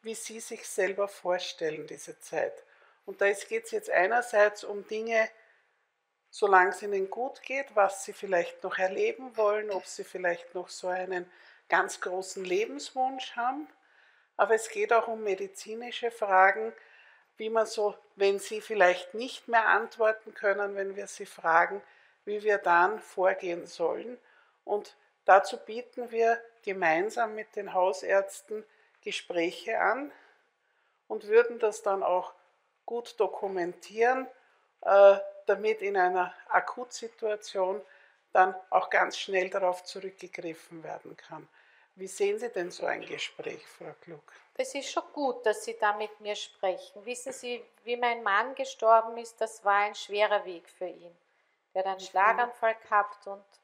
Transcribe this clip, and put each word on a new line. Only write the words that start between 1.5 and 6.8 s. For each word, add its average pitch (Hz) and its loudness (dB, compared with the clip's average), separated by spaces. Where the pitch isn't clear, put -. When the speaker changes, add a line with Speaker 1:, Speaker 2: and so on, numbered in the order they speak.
Speaker 1:
diese 160 -16
Zeit. - -6
Und 196 -10
da 196 4
ist, 202 0
geht's 226 -6
jetzt 214 -6
einerseits 208 4
um 202 -8
Dinge, 220 0
solange 190 6
es 196 -10